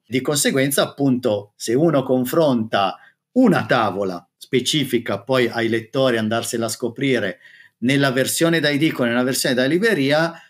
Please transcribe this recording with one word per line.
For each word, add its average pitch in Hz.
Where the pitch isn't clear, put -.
Di 131
conseguenza, 139
appunto, 123
se 113
uno 147
confronta 123
una 180
tavola 98
specifica, 123
poi 127
ai 113
lettori 117
andarsela 113
a 110
scoprire, 113
nella 139
versione 160
da 147
edicola 143
e -
nella 123
versione 131
da 127
libreria, 160